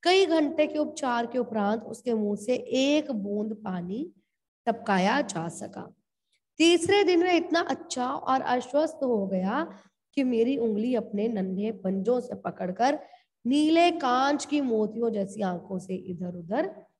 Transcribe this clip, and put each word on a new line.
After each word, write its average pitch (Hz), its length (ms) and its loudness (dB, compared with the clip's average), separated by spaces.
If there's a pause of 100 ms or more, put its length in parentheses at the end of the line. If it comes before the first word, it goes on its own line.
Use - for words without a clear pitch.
कई 370 240 6
घंटे 302 400 2
के 302 120 -4
उपचार 247 480 -2
के 240 120 -4
उपरांत 220 440 0
उसके 226 320 -4
मुंह 208 220 0
से 208 180 -2
एक 285 580 0
बूंद 208 420 -4
पानी 196 500 -6 (640)
टपकाया 220 540 2
जा 170 280 -4
सका। - 400 -12 (720)
तीसरे 339 460 6
दिन 339 180 4
वह 359 140 4
इतना 339 240 2
अच्छा 302 480 -4
और 262 340 0
आश्वस्त 285 600 0
हो 226 240 2
गया 190 360 0 (540)
कि 277 80 2
मेरी 247 340 2
उंगली 226 360 0
अपने 214 340 -2
नन्हे 196 440 -2
पंजों 196 480 0
से 233 140 -8
पकड़कर 196 640 -2 (460)
नीले 311 460 4
कांच 285 540 0
की 294 160 -2
मोतियों 226 500 0
जैसी 208 320 -4
आंखों 180 360 -4
से 185 160 -6
इधर 180 400 -8
उधर 196 340 -4 (320)